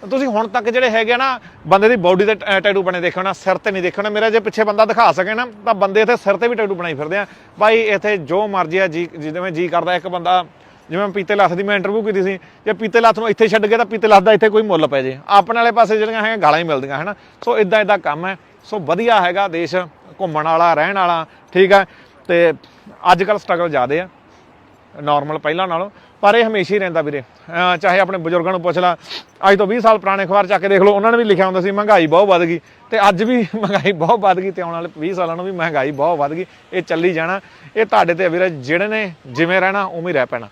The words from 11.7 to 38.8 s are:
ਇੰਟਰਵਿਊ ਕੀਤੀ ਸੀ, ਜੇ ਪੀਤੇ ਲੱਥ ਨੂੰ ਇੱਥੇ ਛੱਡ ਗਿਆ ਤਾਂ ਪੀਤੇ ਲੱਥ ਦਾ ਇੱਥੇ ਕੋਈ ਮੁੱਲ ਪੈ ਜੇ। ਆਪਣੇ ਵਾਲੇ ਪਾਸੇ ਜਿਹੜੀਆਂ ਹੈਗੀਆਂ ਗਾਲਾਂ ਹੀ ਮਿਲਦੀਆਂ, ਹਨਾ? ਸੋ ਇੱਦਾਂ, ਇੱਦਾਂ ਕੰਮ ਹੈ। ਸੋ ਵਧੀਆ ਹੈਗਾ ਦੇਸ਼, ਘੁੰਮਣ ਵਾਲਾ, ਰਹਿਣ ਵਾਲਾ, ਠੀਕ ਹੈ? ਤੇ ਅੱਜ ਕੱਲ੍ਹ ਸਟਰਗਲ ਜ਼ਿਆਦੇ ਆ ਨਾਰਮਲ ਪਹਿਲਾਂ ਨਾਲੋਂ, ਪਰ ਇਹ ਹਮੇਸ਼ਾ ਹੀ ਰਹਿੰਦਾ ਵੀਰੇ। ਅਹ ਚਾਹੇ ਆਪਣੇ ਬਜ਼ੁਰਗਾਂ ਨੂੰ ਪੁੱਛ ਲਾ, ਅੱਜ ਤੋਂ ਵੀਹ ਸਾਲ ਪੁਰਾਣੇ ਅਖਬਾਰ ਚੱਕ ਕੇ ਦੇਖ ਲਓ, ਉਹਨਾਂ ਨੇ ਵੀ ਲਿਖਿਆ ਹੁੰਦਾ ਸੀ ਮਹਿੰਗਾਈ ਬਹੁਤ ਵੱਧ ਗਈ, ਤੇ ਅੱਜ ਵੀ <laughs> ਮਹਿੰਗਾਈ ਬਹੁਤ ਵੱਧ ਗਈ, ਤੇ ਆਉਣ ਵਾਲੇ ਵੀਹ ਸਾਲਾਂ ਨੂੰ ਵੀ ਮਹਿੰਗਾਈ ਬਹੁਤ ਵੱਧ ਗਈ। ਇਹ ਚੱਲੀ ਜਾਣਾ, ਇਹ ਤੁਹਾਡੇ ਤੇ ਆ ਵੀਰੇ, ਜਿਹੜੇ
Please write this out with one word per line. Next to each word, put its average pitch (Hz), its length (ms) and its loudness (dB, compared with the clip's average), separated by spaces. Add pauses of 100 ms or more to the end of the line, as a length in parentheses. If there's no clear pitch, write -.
ਇੰਟਰਵਿਊ 202 260 -4
ਕੀਤੀ 196 200 -2
ਸੀ, 190 160 -4 (280)
ਜੇ 214 60 -2
ਪੀਤੇ 214 280 0
ਲੱਥ 226 180 4
ਨੂੰ 226 120 -4
ਇੱਥੇ 220 180 2
ਛੱਡ 208 180 0
ਗਿਆ 220 120 2
ਤਾਂ 233 80 0
ਪੀਤੇ 220 220 -2
ਲੱਥ 202 140 6
ਦਾ 214 100 4
ਇੱਥੇ 220 160 4
ਕੋਈ 214 140 2
ਮੁੱਲ 175 240 0
ਪੈ 135 160 0
ਜੇ। 131 160 -6 (100)
ਆਪਣੇ 202 300 2
ਵਾਲੇ 233 140 2
ਪਾਸੇ 214 260 2
ਜਿਹੜੀਆਂ 220 220 -2
ਹੈਗੀਆਂ 220 180 -2
ਗਾਲਾਂ 151 200 4
ਹੀ 170 60 -2
ਮਿਲਦੀਆਂ, 139 380 -4
ਹਨਾ? 196 120 -8 (300)
ਸੋ 233 140 0
ਇੱਦਾਂ, 214 220 2
ਇੱਦਾਂ 202 180 2
ਕੰਮ 160 280 -6
ਹੈ। 190 100 -8 (280)
ਸੋ 214 140 -8
ਵਧੀਆ 196 420 0
ਹੈਗਾ 185 280 0
ਦੇਸ਼, 165 260 -6 (460)
ਘੁੰਮਣ 156 240 -4
ਵਾਲਾ, 165 300 4
ਰਹਿਣ 160 200 0
ਵਾਲਾ, 175 320 -2 (260)
ਠੀਕ 185 200 4
ਹੈ? 196 140 6 (420)
ਤੇ 170 240 2 (600)
ਅੱਜ 180 100 2
ਕੱਲ੍ਹ 202 160 -2
ਸਟਰਗਲ 175 300 -2
ਜ਼ਿਆਦੇ 143 320 0
ਆ 185 80 -10 (960)
ਨਾਰਮਲ 147 360 -2
ਪਹਿਲਾਂ 170 300 -2
ਨਾਲੋਂ, 180 220 -4 (300)
ਪਰ 208 140 4
ਇਹ 233 120 4
ਹਮੇਸ਼ਾ 202 280 -2
ਹੀ 214 40 2
ਰਹਿੰਦਾ 175 240 -2
ਵੀਰੇ। 143 180 -4
ਅਹ 175 560 -4
ਚਾਹੇ 185 240 2
ਆਪਣੇ 190 180 0
ਬਜ਼ੁਰਗਾਂ 170 340 -2
ਨੂੰ 180 100 -4
ਪੁੱਛ 170 160 -2
ਲਾ, 180 180 2 (540)
ਅੱਜ 202 80 4
ਤੋਂ 202 80 2
ਵੀਹ 226 140 -2
ਸਾਲ 220 180 4
ਪੁਰਾਣੇ 196 260 -2
ਅਖਬਾਰ 196 220 2
ਚੱਕ 180 160 0
ਕੇ 196 60 -2
ਦੇਖ 196 140 4
ਲਓ, 202 100 6
ਉਹਨਾਂ 202 200 2
ਨੇ 233 60 2
ਵੀ 240 60 2
ਲਿਖਿਆ 190 220 2
ਹੁੰਦਾ 185 140 0
ਸੀ 185 100 -2
ਮਹਿੰਗਾਈ 202 360 4
ਬਹੁਤ 170 220 4
ਵੱਧ 175 140 4
ਗਈ, 165 180 -2 (300)
ਤੇ 208 180 2
ਅੱਜ 190 140 2
ਵੀ 247 140 2
<laughs> 214 200 -2
ਮਹਿੰਗਾਈ 196 360 -2
ਬਹੁਤ 175 280 0
ਵੱਧ 190 200 2
ਗਈ, 190 100 -4
ਤੇ 180 120 -8
ਆਉਣ 170 100 -8
ਵਾਲੇ 170 160 -8 (100)
ਵੀਹ 170 160 -6
ਸਾਲਾਂ 170 220 -4
ਨੂੰ 180 80 -8
ਵੀ 190 60 -8
ਮਹਿੰਗਾਈ 160 400 -2
ਬਹੁਤ 151 280 -2
ਵੱਧ 143 140 -2
ਗਈ। 175 140 -8 (260)
ਇਹ 185 100 -4
ਚੱਲੀ 165 300 -2
ਜਾਣਾ, 170 280 -4 (360)
ਇਹ 214 100 0
ਤੁਹਾਡੇ 185 280 2
ਤੇ 175 100 -4
ਆ 180 40 2
ਵੀਰੇ, 180 220 0
ਜਿਹੜੇ 160 360 -4